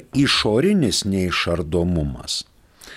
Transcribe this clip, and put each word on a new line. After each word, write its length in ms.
išorinis 960
neišardomumas. 1400